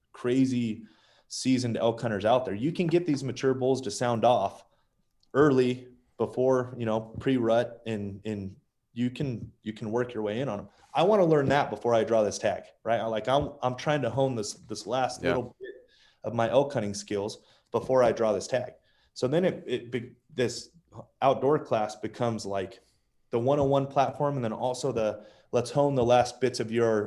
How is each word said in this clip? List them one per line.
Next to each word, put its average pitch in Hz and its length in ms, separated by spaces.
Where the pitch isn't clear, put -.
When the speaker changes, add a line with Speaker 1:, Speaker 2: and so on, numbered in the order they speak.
Speaker 1:
crazy 123 680
seasoned 120 500
elk 117 240
hunters 104 240
out 123 180
there, 98 100
you 131 180
can 175 160
get 175 180
these 135 180
mature 131 300
bulls 127 280
to 104 80
sound 117 340
off 107 400
early 127 540
before, 127 580
you 117 100
know, 110 140
pre-rut, 120 840
and, 101 380
and 98 300
you 123 180
can, 127 400
you 107 100
can 110 180
work 123 220
your 107 100
way 107 180
in 135 80
on 101 120
'em. 101 80
I 151 120
wanna 196 200
learn 147 260
that 139 200
before 117 240
I 113 100
draw 110 180
this 101 160
tag, 95 260
right? 113 160
I, 110 60
like, 110 220
I'm, 143 220
I'm 127 140
trying 151 260
to 113 80
hone 131 240
this, 107 200
this 104 180
last 123 360
Speaker 2:
Yeah. 87 80
Speaker 1:
little - 300
bit - 100
of 113 100
my 117 160
elk 139 220
hunting 104 220
skills 101 440
before 127 300
I 113 100
draw 110 200
this 92 160
tag. 120 240
So 127 140
then 170 160
it, - 220
it 120 260
be-, 120 200
this - 360
outdoor 135 380
class 107 360
becomes, 110 480
like, 98 360
the 120 80
one-on-one 139 480
platform, 139 500
and 123 80
then 110 80
also 127 400
the 107 320
let's 120 180
hone 143 240
the 123 100
last 120 360
bits 120 200
of 110 120
your, 113 340